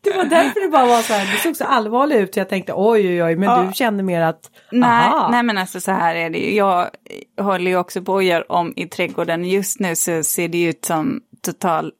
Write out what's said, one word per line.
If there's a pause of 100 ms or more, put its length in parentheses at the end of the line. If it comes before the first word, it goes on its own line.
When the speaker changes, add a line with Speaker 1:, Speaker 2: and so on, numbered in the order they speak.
Speaker 1:
Det
var
därför
det
bara
var
så
här,
det
såg
så
allvarligt
ut,
så
jag
tänkte,
oj,
oj,
oj,
men
Speaker 2:
Ja.
Speaker 1:
du
kände
mer
att, (200)
Speaker 2:
Nej,
Speaker 1:
aha.
Speaker 2:
nej,
men
alltså,
så
här
är
det
ju.
Jag (540)
håller
ju
också
på
att
göra
om
i
trädgården.
Just
nu
så
ser
det
ut
som (240)
total